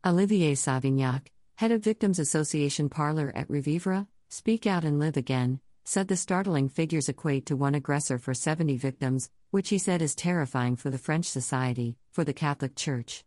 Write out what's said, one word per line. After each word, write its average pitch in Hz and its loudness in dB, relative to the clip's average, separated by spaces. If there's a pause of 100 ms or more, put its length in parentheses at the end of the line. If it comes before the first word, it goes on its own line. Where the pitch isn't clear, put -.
Olivier 185 4
Savignac, 135 0 (280)
head 226 2
of 220 2
Victims 202 2
Association 147 0
Parlor 151 -2
et - -6
Revivre, 170 -2 (220)
Speak - -2
Out 180 2
and 147 2
Live 151 0
Again, 131 0 (240)
said 190 0
the 185 2
startling 180 0
figures 156 -2
equate 139 -2
to 147 -2
one 139 2
aggressor 143 0
for 131 -4
seventy 156 0
victims, 131 -2 (220)
which 196 0
he 202 2
said 180 0
is 151 0
terrifying 135 0
for 139 -6
the 131 -4
French 156 -2
society, 123 -2 (160)
for 165 -2
the 139 -2
Catholic 139 -2
Church. - -6